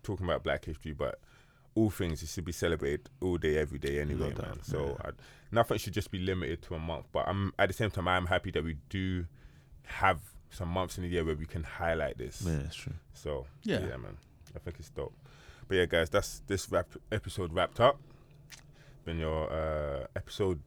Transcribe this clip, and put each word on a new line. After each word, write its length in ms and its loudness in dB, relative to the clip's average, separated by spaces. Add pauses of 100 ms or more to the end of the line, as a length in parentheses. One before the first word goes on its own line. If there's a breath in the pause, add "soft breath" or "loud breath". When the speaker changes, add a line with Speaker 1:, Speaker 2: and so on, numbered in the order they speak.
Speaker 1:
talking 220 -4
about 180 2
Black 200 0
history, 300 -8
but 260 -2 (560 soft breath)
all 140 6
things, 340 -2
it 60 -8
should 160 -6
be 80 -6
celebrated 560 0 (120)
all 160 2
day, 200 4
every 220 0
day 200 0
anyway, 300 0
Speaker 2:
No 60 -4
doubt, 200 -4
Speaker 1:
man. 80 -10
So 400 -2
Speaker 2:
yeah. 60 -6
Speaker 1:
I, 20 -8 (400 loud breath)
nothing 260 4
should 160 -4
just 180 -2
be 80 -4
limited 440 0
to 120 -8
a 40 -4
month. 320 -6
But 160 2
I'm, 320 2
at 80 6
the 60 0
same 180 0
time, 160 -2
I'm 180 6
happy 260 2
that 120 0
we 140 -2 (120)
do 360 0 (680 soft breath)
have 280 4 (300)
some 200 -4
months 280 -2
in 60 -4
the 60 -4
year 140 2
where 120 2
we 100 -6
can 180 -6
highlight 540 0
this. 280 -8
Speaker 2:
Yeah, 180 2
that's 120 -6
true. 180 -8 (200)
Speaker 1:
So, 320 -6 (180)
Speaker 3:
Yeah. 160 2
Speaker 1:
yeah, 180 -4
man. 200 -12 (380)
I 40 -10
think 200 -10
it's 100 -16
dope. 240 -6 (540 loud breath)
But 100 2
yeah, 80 8
guys, 240 4
that's 380 2
this 240 -2
wrap, 160 2 (240)
episode 420 -4
wrapped 260 2
up. 200 8 (1080 loud breath)
Been 140 -2
your, 320 0
uh, 540 0 (100)
episode 520 0